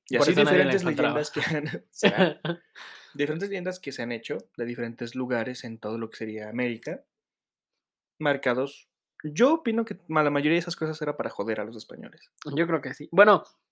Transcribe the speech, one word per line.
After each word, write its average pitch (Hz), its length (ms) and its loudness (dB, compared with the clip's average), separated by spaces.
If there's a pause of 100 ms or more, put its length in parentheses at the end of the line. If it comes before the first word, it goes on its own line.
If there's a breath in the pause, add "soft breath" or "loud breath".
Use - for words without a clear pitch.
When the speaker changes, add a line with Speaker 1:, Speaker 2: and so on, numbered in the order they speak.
Speaker 1:
Y 127 100 2
Speaker 2:
Por 143 40 6
Speaker 1:
así 156 100 6
Speaker 2:
eso 147 120 6
nadie - 200 6
la - 100 2
Speaker 1:
diferentes 175 80 0
Speaker 2:
encontraba. 127 320 0
Speaker 1:
leyendas - 180 -2
que 156 240 -2
han, 147 300 -6
<laughs> - 40 -20
¿será? 185 520 2
Speaker 2:
<laughs> 170 220 -6 (500 loud breath)
Speaker 1:
Diferentes 156 340 -2
leyendas 180 320 -6
que 139 120 -10
se 123 100 -8
han 120 100 -4
hecho 113 260 -6 (180)
de 120 80 -4
diferentes 117 520 -8
lugares 127 480 -4
en 113 140 -10
todo 110 200 -6
lo 113 120 -6
que - 80 -16
sería 107 300 -8
América, 120 560 -6 (1120)
marcados. 135 720 -2 (360)
Yo 196 300 4
opino 226 300 0
que - 140 -8 (100)
ma-, 156 140 2
la 147 80 4
mayoría 147 240 2
de 170 60 4
esas 165 160 -6
cosas 156 240 -6
era 147 160 -4
para 113 140 -4
joder 107 300 -4
a 104 40 -4
los 113 120 -10
españoles. - 540 -16 (240)
Speaker 2:
Yo 165 120 2
creo 165 160 0
que 180 100 -8
sí. - 180 -14
Bueno, 196 340 8 (280)